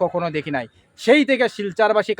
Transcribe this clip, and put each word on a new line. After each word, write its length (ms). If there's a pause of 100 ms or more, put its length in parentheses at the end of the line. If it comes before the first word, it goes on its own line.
কখনো 320
দেখি 220
নাই। 100 (320)
সেই 300
থেকে 160 (100)
শিলচরবাসী, 640